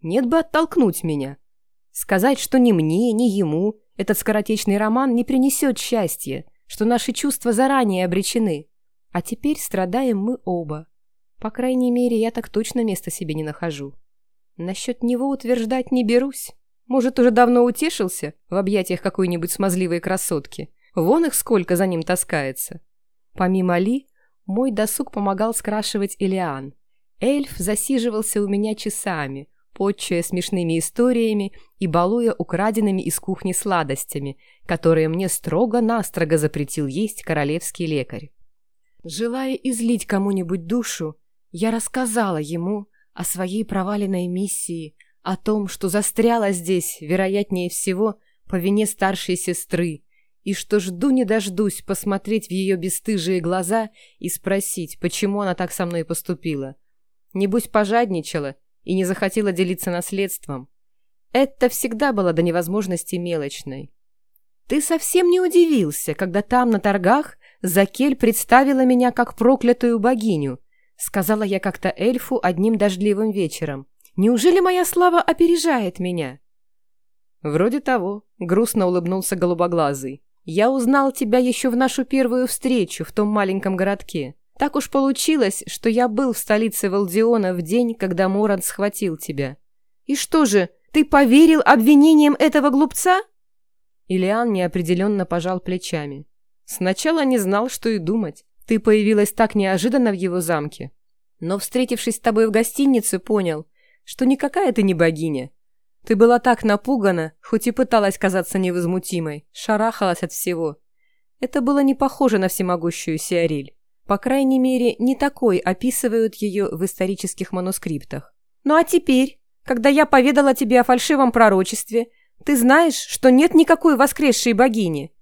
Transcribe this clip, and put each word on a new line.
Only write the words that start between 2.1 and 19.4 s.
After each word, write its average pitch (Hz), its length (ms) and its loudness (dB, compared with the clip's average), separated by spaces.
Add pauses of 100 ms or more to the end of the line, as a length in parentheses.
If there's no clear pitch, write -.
что - 200 0
ни 247 140 6
мне, 180 400 2
ни 214 100 0
ему 196 580 0 (160)
этот 196 220 -2
скоротечный 214 580 -2
роман 226 380 0
не 240 100 0
принесёт 262 540 0
счастья, 160 680 -4 (220)
что - 180 -4
наши 240 280 0
чувства 240 420 -2
заранее 233 500 2
обречены. 185 640 -2 (440)
А 180 100 -4
теперь - 360 -4
страдаем 202 600 -2
мы 220 260 -4
оба. 160 440 -6 (520)
По 220 100 -8
крайней 254 400 0
мере, 240 300 2
я 226 100 0
так 226 200 -8
точно 226 340 -2
места 196 260 -4
себе 156 220 -8
не 156 100 -6
нахожу. 147 520 -8 (640)
Насчёт 180 440 -8
него 247 280 0
утверждать 247 600 -2
не 254 140 0
берусь. 247 480 0 (340)
Может, 254 320 0
уже 247 120 6
давно 240 340 6
утешился 220 720 -4 (160)
в 175 60 -2
объятиях 190 440 -2
какой-нибудь 175 500 -2